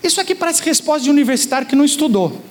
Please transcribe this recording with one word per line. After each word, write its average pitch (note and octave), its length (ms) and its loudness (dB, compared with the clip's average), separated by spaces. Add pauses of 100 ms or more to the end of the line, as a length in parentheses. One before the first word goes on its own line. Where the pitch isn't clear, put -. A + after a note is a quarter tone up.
Isso F#4 180 0
aqui F#4 140 -2
parece E4+ 280 -2
resposta D4+ 400 0
de C4+ 80 0
universitário C4 560 2
que C4 80 -4
não C#4 100 4
estudou. C#4+ 560 0 (100)